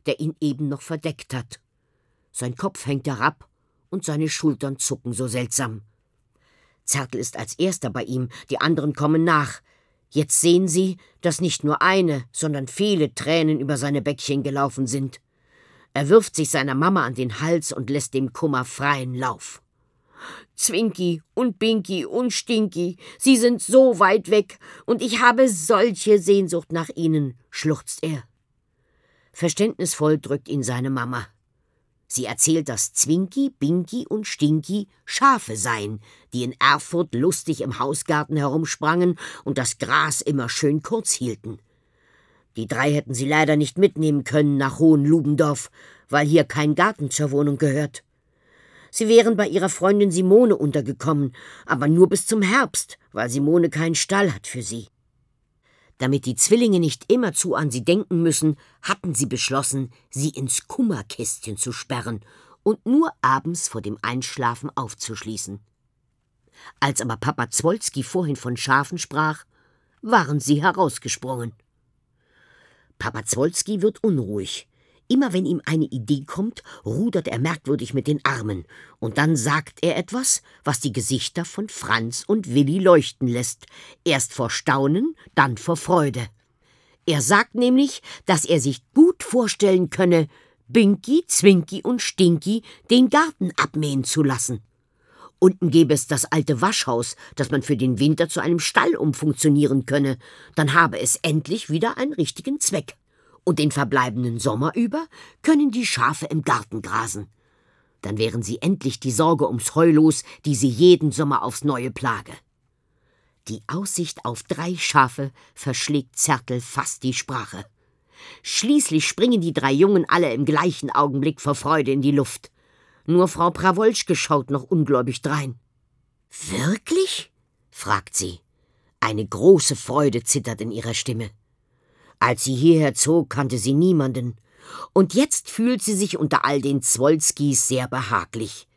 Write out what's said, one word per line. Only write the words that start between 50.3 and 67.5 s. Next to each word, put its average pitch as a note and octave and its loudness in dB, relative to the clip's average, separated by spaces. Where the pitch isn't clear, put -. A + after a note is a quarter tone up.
untergekommen, C#3+ -2
aber B2+ 0
nur E3+ 8
bis - -2
zum A3 0
Herbst, A#3 0
weil A#2 -4
Simone D#3+ 2
keinen E3 -2
Stall G3 0
hat G2+ -14
für B2 -10
sie. A2 -12
Damit C3+ 0
die B2+ -2
Zwillinge G#3+ 4
nicht E3 0
immerzu F#3+ 0
an D3 0
sie A#2 -4
denken F3 2
müssen, D#3 2
hatten F#3 -4
sie C3 -2
beschlossen, C3 -4
sie C#3+ -4
ins - -6
Kummerkästchen A#2 -4
zu - -6
sperren A#2 -8
und G#3+ 0
nur D4+ 2
abends C#3 -2
vor A2 -10
dem G#2 -8
Einschlafen B2 -4
aufzuschließen. G#2+ -10
Als C#3 0
aber A#2 -4
Papa B2+ -4